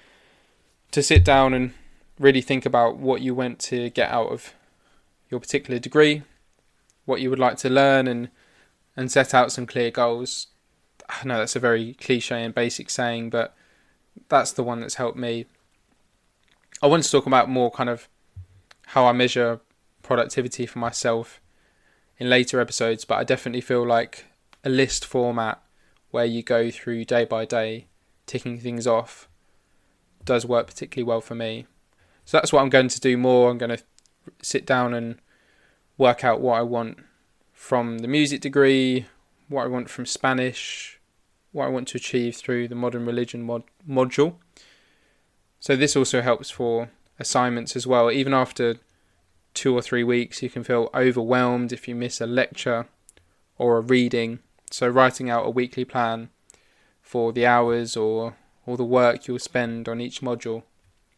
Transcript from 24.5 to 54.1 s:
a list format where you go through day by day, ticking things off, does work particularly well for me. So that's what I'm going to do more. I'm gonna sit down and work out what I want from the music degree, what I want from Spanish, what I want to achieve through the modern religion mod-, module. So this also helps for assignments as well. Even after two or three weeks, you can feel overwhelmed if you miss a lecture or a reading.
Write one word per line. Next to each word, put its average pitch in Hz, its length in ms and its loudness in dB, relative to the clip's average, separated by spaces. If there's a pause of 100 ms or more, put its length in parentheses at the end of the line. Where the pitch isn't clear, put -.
a 131 40 -2
list 131 360 0
format 120 580 -4 (480)
where 120 140 0
you 117 180 -2
go 117 280 0
through 117 340 -8
day 120 200 0
by 113 200 -4
day, 110 420 -4 (400)
ticking 123 320 -8
things 120 280 -8
off, 117 420 -2 (960)
does 120 220 -2
work 120 200 0
particularly - 400 -10
well 117 140 -2
for 117 140 -14
me. 113 320 -10 (580)
So - 140 -2
that's - 140 2
what 143 100 6
I'm 135 80 0
going 131 180 6
to - 120 -6
do 127 160 2
more. 123 340 4
I'm 120 80 -4
gonna 117 200 -6 (640)
sit - 240 -4
down 123 280 0
and 117 240 -8 (800)
work 127 280 4
out 120 160 2
what 123 180 2
I 117 40 0
want 117 380 -6 (520)
from 117 460 -2
the 117 100 -6
music 143 320 0
degree, 135 640 2 (420)
what 135 160 -4
I - 20 -4
want 123 240 -6
from 123 160 -10
Spanish, - 920 -4 (540)
what 139 140 -4
I - 20 -2
want 131 200 -4
to 127 100 -10
achieve 120 380 -2
through 120 320 -4
the 120 60 -10
modern 120 300 -4
religion 120 380 -4
mod-, 117 220 -8 (240)
module. 135 480 2 (1200)
So 135 160 0
this 143 200 2
also 127 260 2
helps 123 280 -2
for 117 400 -4 (280)
assignments 123 580 -2
as 123 100 -6
well. 120 240 4
Even 135 220 0
after 123 440 0 (800)
two 127 220 0
or 120 60 0
three 120 220 -2
weeks, 120 380 -2
you 127 60 -6
can 120 140 -10
feel 120 320 0
overwhelmed 123 800 2
if - 160 -12
you 123 60 -10
miss 120 260 -8
a 117 60 -4
lecture 120 600 -2 (680)
or 120 200 2
a 117 40 2
reading. 120 580 0 (320)